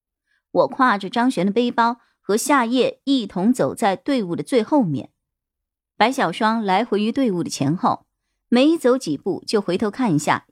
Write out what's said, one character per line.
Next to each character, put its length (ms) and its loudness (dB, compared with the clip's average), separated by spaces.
我 180 2
挎 300 0
着 140 -10
张 180 0
璇 160 0
的 60 0
背 180 0
包， 280 0
和 160 -2
夏 300 0
夜 380 0
一 240 0
同 260 0
走 220 0
在 200 0
队 280 -2
伍 120 -6
的 60 -4
最 220 0
后 180 2
面。 300 -4
白 160 2
小 200 -2
霜 320 -2
来 200 2
回 200 -2
于 80 -2
队 200 0
伍 120 -2
的 80 -8
前 260 -2
后， 300 -2
每 260 4
走 220 2
几 180 -6
步 300 -6
就 160 0
回 160 -2
头 140 -4
看 240 -2
一 20 2
下 340 -2